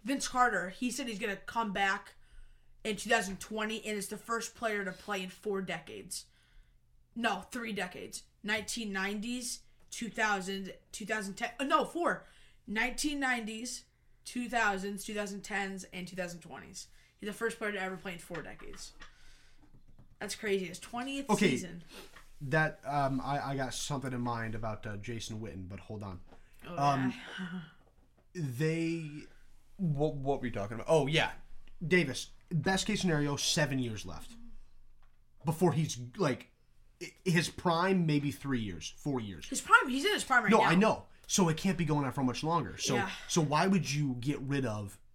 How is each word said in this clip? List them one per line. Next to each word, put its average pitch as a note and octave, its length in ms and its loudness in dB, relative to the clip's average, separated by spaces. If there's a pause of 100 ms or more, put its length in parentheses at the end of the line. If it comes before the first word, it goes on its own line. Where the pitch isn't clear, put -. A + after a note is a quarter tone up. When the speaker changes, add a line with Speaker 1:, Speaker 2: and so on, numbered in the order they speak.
Speaker 1:
Vince B3 240 -2
Carter? G#3+ 420 4
He B3 200 -4
said B3 180 -4
he's G#3 100 -6
gonna G3+ 180 -2
come G#3+ 360 -4
back G3 420 0 (680)
in G#3+ 120 0
two - 120 -8
thousand G3 320 2
twenty G#3+ 460 -4
and G#3+ 100 -2
is G3 120 -4
the G#3 100 -6
first A3+ 360 -4
player G#3 300 -2
to F#3 80 -4
play G3 300 -4
in F#3 80 -8
four G3 320 -4
decades. D#3+ 640 -8 (880)
No, G3+ 340 0
three A3+ 220 -6
decades. F3+ 520 -8 (180)
Nineteen G#3+ 500 -4
nineties, G#3 680 -4 (300)
two A#3 200 -6
thousand, G3 640 -2 (180)
two G#3 140 -10
thousand G3+ 280 -4
ten, A#3+ 240 -4
uh, C#4 60 0
no, D4 200 4
four. D4 420 0 (400)
Nineteen B3+ 540 0
nineties, A#3 640 -2 (420)
two B3 240 -4
thousands, G3+ 540 2
two A3 100 -8
thousand G3+ 260 -4
tens, G3 520 -4
and F3+ 140 -8
two F3 100 -12
thousand F3 240 -6
twenties. C3+ 480 -14 (320)
He's G3+ 80 -6
the G#3 40 -6
first A3+ 260 -2
player G#3+ 140 -2
to G3 80 -4
ever F#3+ 160 -4
play F#3 160 -8
in E3+ 60 -8
four E3 240 -8
decades. - 500 -12 (1300)
That's G#3 140 -6
crazy. G3 320 0
His E3+ 120 -10
twentieth C4+ 520 -6
Speaker 2:
Okay. G3+ 200 8
Speaker 1:
season. E3+ 320 -4 (600)
Speaker 2:
That, D#3 440 2
um, C#3 380 2
I, C#3 160 0 (120)
I C3+ 40 -2
got C3 180 -2
something C3 380 -4
in B2 80 -2
mind A#2 340 -2
about, A2 320 -4
uh, G#2 120 -6
Jason A2 420 -6
Witten, F#2+ 280 -8
but G2 120 -10
hold G#2+ 240 -8
on. F#2 160 -8 (480)
Speaker 1:
Oh, E3+ 120 -6
Speaker 2:
Um, C3+ 320 2 (280)
Speaker 1:
yeah. F3+ 200 -6 (760)
<laughs> - 0 - (240)
Speaker 2:
they, D#3+ 520 0 (680)
what, D3+ 380 2
what C#3 240 0
were B2 40 -4
we B2 100 0
talking A2 240 -4
about? A2+ 120 -6
Oh, D3+ 200 8
yeah. D3 240 4 (520)
Davis, D3 440 2 (240)
best F#3+ 340 2
case G#3 140 0
scenario, D3 340 2
seven C3+ 460 2
years A2 260 -4
left. - 300 -10 (1080)
Before D#3+ 280 4
he's, C3 260 0 (180)
like, D3+ 320 0 (540)
i-, - 80 -12 (140)
his F3 240 6
prime, F3 580 4
maybe D3 240 4
three C3 300 -2
years, F#2 380 -6
four C#3 220 -2
years. G2 260 -8
Speaker 1:
His - 140 -4
prime, A4 280 6
he's C4+ 160 0
in G#4 80 4
his F4+ 100 0
prime A#3+ 220 4
right G3+ 80 6
Speaker 2:
No, A3+ 60 10
Speaker 1:
now. E3 60 8
Speaker 2:
I D#3+ 120 8
know. G3 280 6 (220)
So F#3 220 6
it D#3 80 4
can't F#3 200 2
be F3+ 80 2
going D3 220 2
on B2 60 -2
for C#3+ 100 0
much B2+ 220 0
longer. E3 340 0
So, - 180 0
Speaker 1:
Yeah. F#3+ 140 0 (160)
Speaker 2:
so - 140 4
why D3+ 260 4
would F3 260 4
you C#3+ 280 2
get C#3 220 0
rid C#3 220 0
of G#2+ 320 -4 (180)